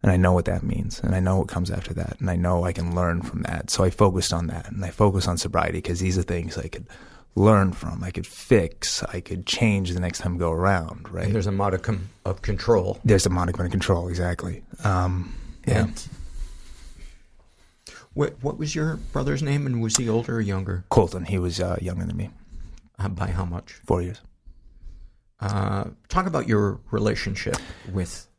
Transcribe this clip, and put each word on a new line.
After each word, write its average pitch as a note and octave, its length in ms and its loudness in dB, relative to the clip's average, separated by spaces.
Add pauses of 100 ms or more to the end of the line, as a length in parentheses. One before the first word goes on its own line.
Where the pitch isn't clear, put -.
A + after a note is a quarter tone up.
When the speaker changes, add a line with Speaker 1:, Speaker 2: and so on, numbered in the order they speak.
Speaker 1:
and G2+ 100 6
I F#2 60 6
know F2+ 140 8
what F2 140 4
that - 180 -2
means, - 400 -4
and F2+ 100 2
I F#2 60 2
know F#2 180 2
what F#2 100 2
comes F2+ 220 -2
after F#2 240 -4
that, E2+ 260 -6
and F#2 120 0
I F2 60 0
know F2 260 2
I F2 80 0
can E2+ 240 -2
learn E2+ 260 2
from - 220 -6
that. - 260 -4
So - 140 2
I F#2 80 4
focused F#2 420 2
on E2+ 140 -2
that, E2+ 240 -8
and G2 120 -6
I F2 60 -6
focused G2 380 4
on F2+ 100 0
sobriety, E2 440 0
'cause F2 180 -4
these F#2 180 2
are F2 60 2
things E2+ 340 -4
I D#2 120 -8
could - 180 -12 (480)
learn G2 360 6
from, - 320 -8
I F2+ 80 -6
could - 160 -8
fix, - 760 0
I - 180 -6
could F2+ 240 -8
change G2 480 2
the F2+ 60 0
next F2+ 200 -2
time F2+ 160 -2
I - 40 -4
go E2+ 120 2
around, E2+ 600 0
right? F2 140 -4
Speaker 2:
And G2 100 2
there's G2 120 2
a G2+ 40 0
modicum G2 580 0 (160)
of G2 160 -4
control. G2 640 2
Speaker 1:
There's G2+ 200 6
a F#2+ 40 4
modicum F2 360 0
of F2 60 -2
control, F2+ 380 2
exactly. F2 540 -2 (200)
Um, F2+ 500 0 (320)
yeah. - 180 4
Speaker 2:
And - 240 -4 (2000)
what, - 300 0
what D3 140 -2
was D3+ 180 -4
your D#3 220 -2 (160)
brother's C#3 280 0
name, C#3+ 240 0
and B2 160 0
was A2 140 0
he A#2+ 140 2
older A2+ 260 0
or A2+ 60 0
younger? F#2+ 480 -2
Speaker 1:
Colton. F2+ 340 4
He F#2+ 160 0
was, F2+ 220 0
uh, F2+ 200 0
younger F2+ 240 -4
than E2+ 120 -4
me. F#2+ 120 -6 (680)
Speaker 2:
Uh, G2+ 80 -2
by F#2 200 -4
how F2+ 180 -2
much? - 400 -8
Speaker 1:
Four F2 160 2
years. F2+ 180 -6 (1200)
Speaker 2:
Uh, G2+ 460 -2 (240)
talk F3+ 180 0
about C#3+ 220 -2
your G2+ 320 2 (100)
relationship G#2 640 -2 (360)
with F#2 360 -4 (100)